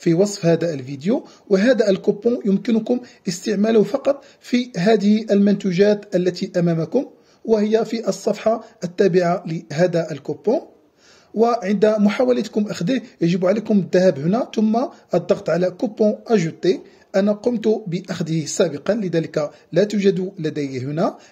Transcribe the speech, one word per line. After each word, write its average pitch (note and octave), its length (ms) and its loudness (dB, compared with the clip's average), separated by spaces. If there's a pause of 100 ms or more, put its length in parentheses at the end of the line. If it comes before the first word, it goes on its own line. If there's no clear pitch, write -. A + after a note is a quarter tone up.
في E3+ 140 2
وصف G3 320 0
هذا E3 280 2
الفيديو، C#3+ 520 -4 (240)
وهذا G#3 400 2
الكوبون G#3 540 0
يمكنكم A3 560 0 (280)
استعماله G#3 540 2
فقط C4+ 420 -2 (160)
في B3 360 -4
هذه G#3+ 540 2
المنتوجات G3+ 840 2
التي F3+ 420 -2
أمامكم، E3+ 480 0 (380)
وهي A3 400 2
في - 240 -8
الصفحة A3 560 -2 (200)
التابعة F3 640 0
لهذا E3 640 -2
الكوبون. D#3 500 -4 (760)
وعند G#3 520 0
محاولتكم G#3+ 800 2
أخذه G3+ 340 -4 (200)
يجب F3 260 0
عليكم G#3 320 2
الذهاب F3+ 400 2
هنا F3+ 360 -2
ثم A3 320 0 (280)
الضغط - 360 -2
على F3+ 200 0
كوبون G#3 440 -2 (120)
أجوتي. F3 540 0 (360)
أنا G3+ 160 2
قمت A3 360 -2 (180)
بأخذه E3 580 -4
سابقا، D#3 500 -2
لذلك E3 560 -4 (220)
لا F3+ 120 2
توجد G3 540 0
لدي C#3+ 420 -6
هنا، D3+ 380 -4 (140)